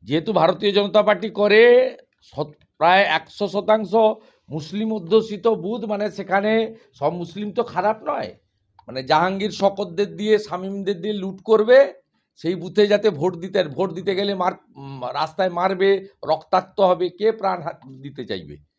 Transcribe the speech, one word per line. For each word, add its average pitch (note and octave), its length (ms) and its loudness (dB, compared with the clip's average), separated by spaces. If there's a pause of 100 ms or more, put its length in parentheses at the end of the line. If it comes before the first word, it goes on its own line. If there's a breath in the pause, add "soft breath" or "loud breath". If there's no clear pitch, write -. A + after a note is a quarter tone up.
যেহেতু D#3 300 -2
ভারতীয় F3+ 380 2
জনতা G3+ 320 2
পার্টি G#3 260 0
করে G#3 320 4 (600)
শত-, - 440 -12 (120)
প্রায় F#3 260 6
একশো D#3+ 440 -2
শতাংশ G3+ 440 0 (580 soft breath)
মুসলিম E3 440 -6
অধ্যুষিত G#3 540 0
বুথ, G#3 380 -2
মানে, G#3 260 -4
সেখানে G3 400 -2 (420 loud breath)
সব D3+ 200 -2
মুসলিম F3+ 380 -10
তো A#3+ 120 -4
খারাপ F#3+ 400 -2
নয়, - 280 -6 (560)
মানে, B2 160 -10
জাহাঙ্গীর F#3 480 0
শকতদের G3 640 -2
দিয়ে, G#3 240 2
শামীমদের G3 640 -6
দিয়ে G#3+ 120 -4
লুট F#3+ 280 -8
করবে, A3 360 4 (580)
সেই E3+ 200 -4
বুথে E3 320 0
যাতে G#3 220 2
ভোট F3 260 -2
দিতে, F#3+ 280 -4
ভোট D#3+ 300 -4
দিতে F#3 220 -4
গেলে G3+ 200 -4
মার-, F3+ 280 -6 (120)
উম, C#3 260 -14 (120)
রাস্তায় D#3 360 -2
মারবে, F#3 400 0 (340 loud breath)
রক্তাক্ত E3 580 -2
হবে, F3+ 280 2
কে G3+ 220 -2
প্রাণ G3 300 -4
হাত D3 160 -10 (240)
দিতে C#3 240 -14
চাইবে? E2+ 300 -10 (240)